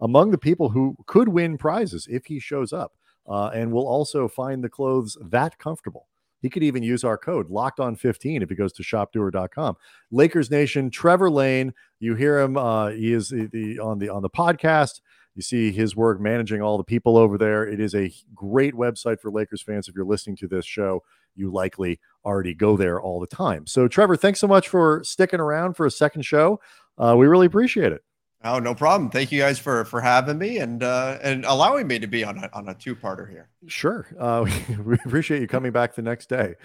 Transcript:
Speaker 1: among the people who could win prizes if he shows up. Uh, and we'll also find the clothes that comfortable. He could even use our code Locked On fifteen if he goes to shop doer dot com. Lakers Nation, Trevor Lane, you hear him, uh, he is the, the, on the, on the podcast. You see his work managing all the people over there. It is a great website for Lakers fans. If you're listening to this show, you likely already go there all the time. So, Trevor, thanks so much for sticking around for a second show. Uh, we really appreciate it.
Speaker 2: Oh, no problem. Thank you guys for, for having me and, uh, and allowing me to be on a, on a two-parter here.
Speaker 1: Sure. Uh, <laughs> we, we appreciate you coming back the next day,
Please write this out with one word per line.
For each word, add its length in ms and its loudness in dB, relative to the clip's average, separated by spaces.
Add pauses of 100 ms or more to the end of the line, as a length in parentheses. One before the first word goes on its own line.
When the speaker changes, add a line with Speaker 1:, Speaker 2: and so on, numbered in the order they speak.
Speaker 1:
among 300 4
the 60 2
people 320 0
who 280 0 (100)
could 220 4
win 280 0
prizes 540 -4
if 160 -6
he 140 -10
shows 320 -6
up. 200 -10 (340)
Uh, 280 -4
and 180 -4
we'll 140 0
also 420 -2
find 340 -6
the 60 -6
clothes 540 -2
that 360 -2
comfortable. 500 -12 (340)
He 80 -4
could 140 -2
even 180 0
use 220 -2
our 120 0
code 320 -6
Locked 320 -4
On 160 -4
fifteen 460 -2
if 80 -6
he 60 -6
goes 180 -2
to 80 -14
shop 300 -4
doer 180 -2
dot 220 -4
com. 240 -6 (340)
Lakers 400 2
Nation, 400 0
Trevor 400 2
Lane, 420 0 (280)
you 160 -2
hear 240 2
him, 180 0
uh, 300 0
he 240 -2
is 180 0
the, 160 -6
the, 320 -8
on 220 -6
the, 100 -6
on 100 -6
the 80 -4
podcast. 720 0 (340)
You 80 -14
see 300 0
his 240 -2
work 240 2
managing 420 -2
all 160 0
the 60 -4
people 320 4
over 200 6
there. 300 2
It 140 -6
is 140 -2
a 180 -2 (240)
great 380 0
website 460 -4
for 120 -10
Lakers 300 -6
fans. 260 -8
If 80 -16
you're 80 -4
listening 320 -4
to 100 -12
this 180 -4
show, 380 -4 (320)
you 160 -8
likely 480 -4 (260)
already 300 -4
go 220 4
there 240 0
all 180 -8
the 80 -8
time. 400 -4
So, 220 2
Trevor, 280 4
thanks 220 2
so 80 0
much 220 4
for 340 2
sticking 380 0
around 340 -2
for 120 0
a 40 2
second 320 0
show. 380 2 (360)
Uh, 220 6
we 80 10
really 200 8
appreciate 440 2
it. 140 -8 (400)
Speaker 2:
Oh, 160 0
no 160 -2
problem. 340 2
Thank 220 -2
you 80 2
guys 180 2
for, 280 -2
for 140 -6
having 380 4
me 200 -4
and, 240 -6
uh, 400 -2
and 240 -4
allowing 420 4
me 100 0
to 80 -6
be 160 -2
on 160 -6
a, 140 -12
on 160 -12
a 60 -10
two-parter 540 -10
here. 200 -20 (180)
Speaker 1:
Sure. 400 -4 (140)
Uh, 240 0 (140)
<laughs> 100 -12
we, 80 -6
we 180 -2 (100)
appreciate 360 -2
you 80 -6
coming 240 -4
back 220 0
the 80 -10
next 260 -8
day, 260 -2 (100)